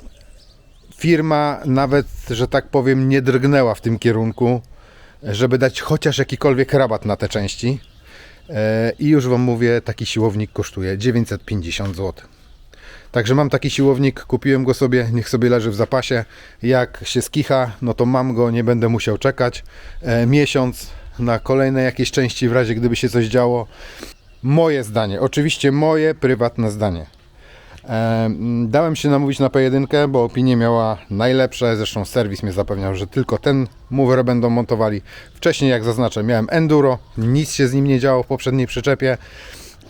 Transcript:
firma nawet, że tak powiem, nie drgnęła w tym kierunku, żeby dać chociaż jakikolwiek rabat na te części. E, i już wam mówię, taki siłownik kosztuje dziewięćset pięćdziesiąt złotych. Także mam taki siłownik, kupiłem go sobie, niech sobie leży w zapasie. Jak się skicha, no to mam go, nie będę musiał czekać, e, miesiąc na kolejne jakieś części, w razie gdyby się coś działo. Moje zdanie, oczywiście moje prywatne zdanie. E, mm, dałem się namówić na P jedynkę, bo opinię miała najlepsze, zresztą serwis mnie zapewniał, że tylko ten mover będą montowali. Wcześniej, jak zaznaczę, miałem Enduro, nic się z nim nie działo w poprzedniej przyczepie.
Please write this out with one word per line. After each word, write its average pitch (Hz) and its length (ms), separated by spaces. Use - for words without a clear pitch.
firma 151 680
nawet, 135 420
że 120 180
tak 135 200
powiem, 131 400
nie 135 140
drgnęła 127 520
w - 60
tym 113 180
kierunku, 117 640
żeby 120 360
dać 127 220
chociaż 156 380
jakikolwiek 135 540
rabat 127 320
na 104 120
te 104 120
części. 113 520
E, 110 480
i 147 100
już 139 200
wam 123 120
mówię, 120 400
taki 113 260
siłownik 107 460
kosztuje 98 460
dziewięćset 113 460
pięćdziesiąt 95 520
złotych. 92 320
Także 120 220
mam 143 160
taki 139 200
siłownik, 135 500
kupiłem 131 440
go 127 100
sobie, 123 380
niech 117 160
sobie 120 220
leży 117 200
w 101 40
zapasie. 117 500
Jak 123 420
się 123 180
skicha, 127 480
no 117 120
to 120 120
mam 127 280
go, 117 160
nie 117 140
będę 117 240
musiał 113 300
czekać, 131 460
e, 117 240
miesiąc 131 640
na 120 200
kolejne 135 440
jakieś 123 280
części, 127 380
w 113 40
razie 117 220
gdyby 117 220
się 127 120
coś 117 180
działo. 120 400
Moje 147 420
zdanie, 104 360
oczywiście 143 520
moje 156 420
prywatne 120 560
zdanie. 98 360
E, 113 400
mm, 113 460
dałem 156 260
się 147 140
namówić 139 280
na 135 120
P 135 120
jedynkę, 139 460
bo 127 160
opinię 123 320
miała 117 420
najlepsze, 123 640
zresztą 104 280
serwis 104 380
mnie 98 100
zapewniał, 95 420
że 95 120
tylko 123 320
ten 135 280
mover 131 340
będą 120 260
montowali. 110 520
Wcześniej, 143 360
jak 113 140
zaznaczę, 117 380
miałem 110 280
Enduro, 151 480
nic 131 340
się 135 160
z 127 60
nim 139 120
nie 135 140
działo 131 220
w - 40
poprzedniej 131 400
przyczepie. 127 520